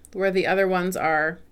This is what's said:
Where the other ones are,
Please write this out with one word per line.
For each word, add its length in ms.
Where 180
the 160
other 220
ones 280
are, 440